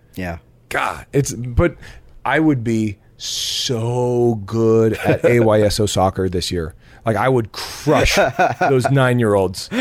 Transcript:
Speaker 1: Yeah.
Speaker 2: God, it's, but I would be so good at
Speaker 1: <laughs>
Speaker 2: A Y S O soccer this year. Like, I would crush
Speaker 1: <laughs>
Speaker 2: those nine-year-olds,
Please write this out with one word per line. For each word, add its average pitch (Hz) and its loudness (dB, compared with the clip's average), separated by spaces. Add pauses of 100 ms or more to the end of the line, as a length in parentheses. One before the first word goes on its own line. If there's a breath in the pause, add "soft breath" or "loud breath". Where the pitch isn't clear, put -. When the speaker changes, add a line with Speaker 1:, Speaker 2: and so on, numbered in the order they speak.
(140)
Speaker 1:
Yeah. 87 -10 (320)
Speaker 2:
God, 123 -6
it's, 139 -2
but 123 -2 (480 loud breath)
I 135 0
would 147 2
be 110 -2 (200)
so 120 -2 (100)
good 110 2
at - 0
Speaker 1:
<laughs> - 2
Speaker 2:
A 120 4
Y 107 4
S 101 2
O 104 2
soccer 95 0
this 87 -4
year. 85 -6 (300 soft breath)
Like, 113 0
I 110 0
would 117 0
crush - 0
Speaker 1:
<laughs> 170 0
Speaker 2:
those 135 2
nine-year-olds, 117 2 (100)